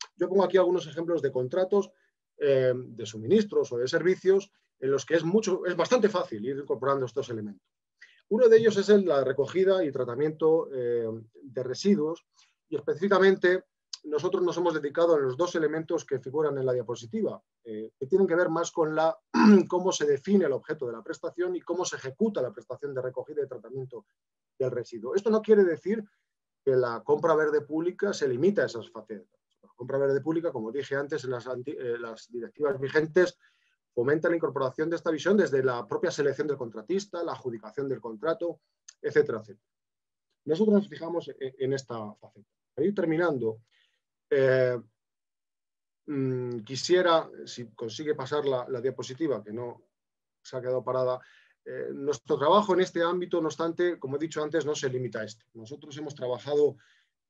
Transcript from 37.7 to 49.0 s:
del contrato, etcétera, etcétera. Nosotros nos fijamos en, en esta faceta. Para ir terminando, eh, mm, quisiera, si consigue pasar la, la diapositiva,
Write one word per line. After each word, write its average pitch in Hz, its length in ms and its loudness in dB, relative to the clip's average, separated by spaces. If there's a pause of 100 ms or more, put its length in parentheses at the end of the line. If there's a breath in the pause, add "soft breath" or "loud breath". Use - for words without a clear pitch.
del 123 120 -6
contrato, 160 600 -6 (420)
etcétera, 143 380 0
etcétera. 104 280 -20 (800)
Nosotros 202 280 4
nos 202 140 4
fijamos 160 400 -6
en, 131 300 -10
en 135 160 0
esta 113 400 -8
faceta. - 340 -20 (260)
Para 147 120 0
ir 202 80 0
terminando, 156 640 0 (720)
eh, 131 500 2 (1300)
mm, 127 540 -4
quisiera, 165 720 2 (140)
si 120 300 -14
consigue 147 400 -6
pasar 139 320 -4
la, 127 220 -2
la 127 120 -6
diapositiva, 127 640 -4